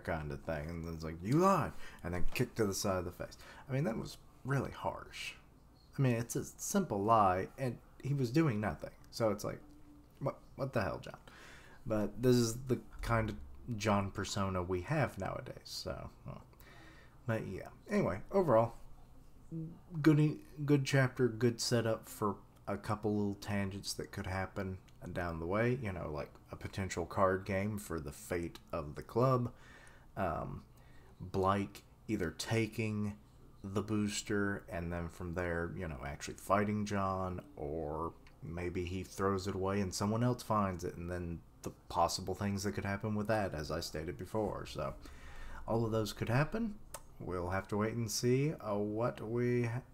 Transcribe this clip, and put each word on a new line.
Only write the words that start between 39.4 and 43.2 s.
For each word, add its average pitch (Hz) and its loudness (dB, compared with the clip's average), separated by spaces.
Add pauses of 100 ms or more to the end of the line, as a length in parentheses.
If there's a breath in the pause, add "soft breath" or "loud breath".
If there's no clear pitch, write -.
it 95 0
away 95 2
and 92 0
someone 107 2
else 123 2
finds 98 2
it, 90 -4
and 85 -6
then 87 -4 (220)
the - -6 (180)
possible 90 2
things 101 0
that 101 0
could 98 -2
happen 101 -2
with 104 -2